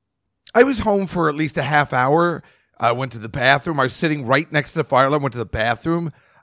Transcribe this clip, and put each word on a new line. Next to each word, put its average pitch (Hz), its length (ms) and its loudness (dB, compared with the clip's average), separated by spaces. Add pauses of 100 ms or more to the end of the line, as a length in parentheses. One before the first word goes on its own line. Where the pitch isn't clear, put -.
(560)
I 226 80 8
was 262 160 2
home 202 280 0
for 170 200 -2
at 147 80 -2
least 156 220 -4
a 156 40 -2
half 143 300 0
hour. 143 500 2 (380)
I 117 140 2
went 127 180 -4
to 117 80 -14
the 107 100 -12
bathroom. 139 500 2
I 131 40 2
was 127 100 0
sitting 151 320 -2
right 135 260 0
next 147 200 -2
to - 60 -6
the 160 80 -2
fire 135 220 2
alarm, 143 160 0
went 131 100 -6
to 120 60 -8
the 113 60 -4
bathroom. 139 680 -2 (300)